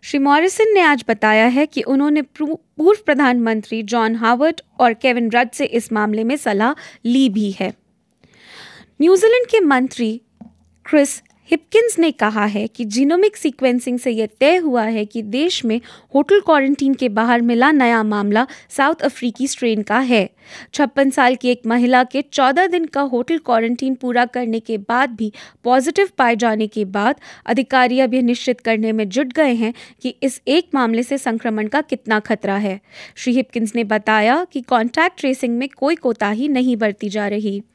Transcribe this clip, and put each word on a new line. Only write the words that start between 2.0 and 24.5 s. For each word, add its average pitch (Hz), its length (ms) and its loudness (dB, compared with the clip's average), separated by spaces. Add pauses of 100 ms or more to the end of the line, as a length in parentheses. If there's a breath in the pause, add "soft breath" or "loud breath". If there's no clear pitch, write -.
प्रू-, 302 360 -6 (200)
पूर्व 381 280 4
प्रधानमंत्री 233 760 0
जॉन 226 320 0
हॉवर्ड 240 460 0 (180)
और 240 140 4
केविन 240 380 0
रड 240 200 0
से 285 140 -4
इस 226 280 -4
मामले 214 300 -2
में 254 140 -2
सलाह 220 360 0 (320 loud breath)
ली 254 240 2
भी 202 220 -2
है। 185 220 -6 (1300 loud breath)
न्यूजीलैंड 440 460 4
के 453 120 2
मंत्री 254 600 0 (640)
क्रिस 285 380 2 (260)
हिपकिंस 427 500 0
ने 330 120 2
कहा 214 340 -2
है 208 220 -4
कि - 180 -10
जीनोमिक 311 520 0
सीक्वेंसिंग 247 640 -2
से 247 120 -2
यह 220 160 -2 (120)
तय 302 160 4
हुआ 277 280 0
है 214 220 -2
कि 226 160 -8
देश 254 440 -4
में 185 160 -2 (340 loud breath)
होटल 302 240 4
क्वारंटीन 277 540 2
के 254 160 -2
बाहर 233 320 0
मिला 240 300 2
नया 233 320 2
मामला 208 440 0 (220 loud breath)
साउथ 285 260 0
अफ्रीकी 254 520 -4
स्ट्रेन 226 340 -2
का 208 180 0
है। 240 300 0 (440 loud breath)
छप्पन 277 360 0
साल 254 260 2
की 247 140 -2
एक 247 160 -2
महिला 247 380 2
के 262 180 -4
चौदह 277 460 2
दिन 339 180 -2
का 277 160 -4
होटल 254 360 -2
क्वारंटीन 240 580 -2
पूरा 247 300 -2
करने 233 340 -4